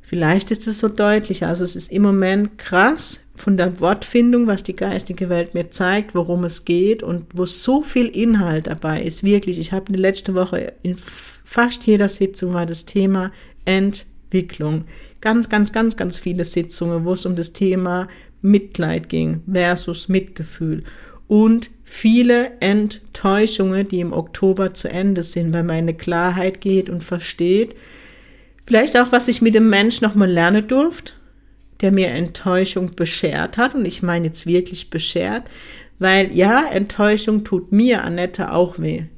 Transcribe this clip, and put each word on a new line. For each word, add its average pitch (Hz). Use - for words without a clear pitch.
Vielleicht 175
ist 214
es 208
so 220
deutlicher. 208
Also 175
es 175
ist -
im 196
Moment 196
krass -
von 196
der 180
Wortfindung, 240
was 196
die -
geistige 185
Welt 170
mir 170
zeigt, 208
worum 175
es 170
geht 190
und 165
wo 175
so 269
viel 254
Inhalt 196
dabei 156
ist. 165
Wirklich, 196
ich 165
habe 190
in 196
der 185
letzten 190
Woche 180
in 180
fast -
jeder 202
Sitzung 190
war 170
das 170
Thema 190
Entwicklung. 185
Ganz, 226
ganz, 208
ganz, 220
ganz 180
viele 175
Sitzungen, 170
wo 180
es 185
um 180
das 165
Thema 180
Mitleid 175
ging 160
versus 175
Mitgefühl. 160
Und 220
viele 240
Enttäuschungen, 196
die 180
im 170
Oktober 190
zu -
Ende 185
sind, 165
weil 170
man 165
in 165
eine 165
Klarheit 180
geht 190
und 175
versteht, 180
vielleicht 240
auch, 247
was 254
ich 240
mit 226
dem 220
Mensch 208
nochmal 202
lernen 180
durfte, 294
der 196
mir 190
Enttäuschung 180
beschert 160
hat. 247
Und 240
ich -
meine 170
jetzt 160
wirklich 180
beschert, 185
weil 190
ja, 220
Enttäuschung 208
tut 180
mir, 226
Annette, 180
auch 175
weh. 160